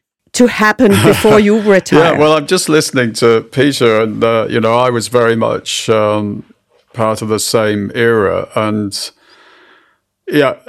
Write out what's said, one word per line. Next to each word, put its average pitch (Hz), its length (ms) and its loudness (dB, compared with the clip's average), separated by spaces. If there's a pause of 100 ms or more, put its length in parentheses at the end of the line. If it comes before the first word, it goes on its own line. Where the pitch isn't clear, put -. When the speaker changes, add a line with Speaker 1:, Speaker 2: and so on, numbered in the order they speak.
(320)
Speaker 1:
to 247 160 2
happen 214 440 0 (120)
before 214 380 4
you 208 200 2
Speaker 2:
<laughs> 208 80 -2
Speaker 1:
retire? 165 440 2
Speaker 2:
Yeah, - 40 -2
well, 151 140 2
I'm 151 160 0
just 180 220 -2
listening 135 440 0
to 113 280 2 (100)
Peter, 127 480 0
and, 110 240 -2
uh, 113 260 0
you 120 120 -2
know, 113 120 0
I 123 160 2
was 117 200 -4
very 117 260 2
much, 110 540 -4
um, 107 560 -2 (480)
part 110 280 -2
of 110 80 -8
the 107 100 0
same 104 560 -2
era. 107 580 0
And, 107 580 -6 (1160)
yeah, 143 420 0